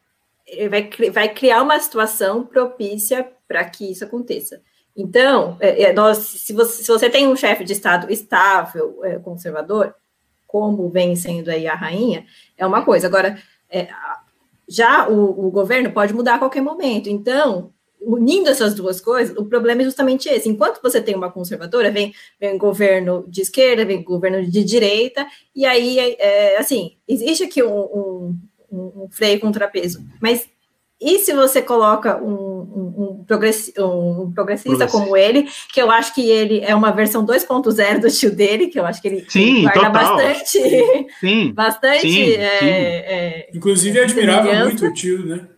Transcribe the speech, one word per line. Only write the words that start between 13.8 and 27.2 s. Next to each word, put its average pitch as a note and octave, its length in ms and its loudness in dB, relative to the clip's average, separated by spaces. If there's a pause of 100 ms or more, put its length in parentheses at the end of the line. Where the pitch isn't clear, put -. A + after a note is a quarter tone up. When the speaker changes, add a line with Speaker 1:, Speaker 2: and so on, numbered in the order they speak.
Speaker 1:
a, - 400 -14 (480)
já A#3 400 2
o, G3 380 2
o F#3 40 -2
governo G3+ 400 0
pode G#3 220 0
mudar A#3+ 220 2
a - 40 0
qualquer C4+ 220 -2
momento. C4+ 480 -4
Então, G#3 640 -2 (260)
unindo B3 480 2
essas G#3+ 260 2
duas F#3 280 -6
coisas, A#3 340 -2
o G#3 80 -6
problema A#3 380 0
é C4+ 40 2
justamente C4 440 0
esse. A#3 180 0
Enquanto B3 340 -2
você B3 200 0
tem G#3+ 120 -4
uma F#3 160 -6
conservadora, F3+ 640 -4
vem, G#3 220 -4 (260)
vem G3+ 140 -4
um F#3+ 40 -2
governo F#3 680 0
de F3+ 140 -6
esquerda, A#3+ 420 2
vem F#3+ 140 -2
um E3+ 60 -12
governo F#3 460 -2
de G3+ 140 2
direita, A3+ 640 0 (260)
e C4+ 120 -2
aí, B3 340 2
é, B3 200 0
é, G3+ 380 4
assim, G#3+ 360 -4 (120)
existe C4+ 380 -2